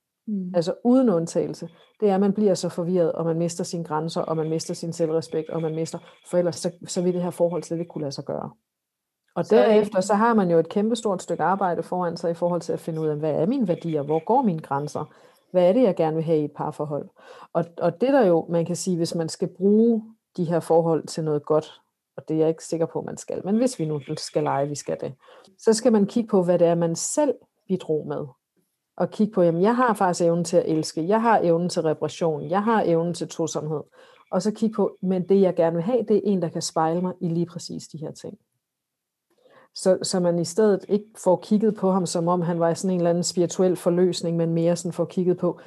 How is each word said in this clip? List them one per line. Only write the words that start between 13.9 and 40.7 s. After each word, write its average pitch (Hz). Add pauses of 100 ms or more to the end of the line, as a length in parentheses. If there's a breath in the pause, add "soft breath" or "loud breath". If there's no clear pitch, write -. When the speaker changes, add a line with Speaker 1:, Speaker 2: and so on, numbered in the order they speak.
Speaker 2:
Hvor 156
går 254
mine 180
grænser? 143 (460 soft breath)
Hvad 180
er 196
det, 254
jeg 185
gerne 160
vil 160
have 160
i 151
et 147
parforhold? 151 (440 loud breath)
Og, 165 (120)
og 170
det 262
der 262
jo, 165
man 170
kan 175
sige, 180
hvis 165
man 165
skal -
bruge 214 (340)
de 180
her 165
forhold 165
til -
noget 147
godt, - (360)
og -
det 156
er 156
jeg 156
ikke 165
sikker 165
på, 160
man -
skal, -
men 202
hvis 254
vi 160
nu 151 (160)
skal -
lege, 139
vi 147
skal 160
det, 143 (440 soft breath)
så 226
skal 220
man 208
kigge 220
på, 190
hvad 175
det 170
er, 170
man 170
selv 294 (340)
bidrog 160
med. 147 (720)
Og 175
kigge 214
på, 185
jamen, 170
jeg 226
har 247
faktisk 180
evnen 170
til 170
at 165
elske, 160
jeg 214
har 226
evnen 175
til 175
reparation, 151
jeg 196
har 220
evnen 170
til 165
tosomhed. 156 (500 soft breath)
Og 180
så 208
kigge 220
på, -
men 185
det, 196
jeg 175
gerne 165
vil 170
have, 226
det 220
er -
en, 196
der 165
kan -
spejle 165
mig 180
i 185
lige 170
præcis 170
de -
her 147
ting. - (1400 soft breath)
Så, 185
så -
man 175
i 165
stedet 202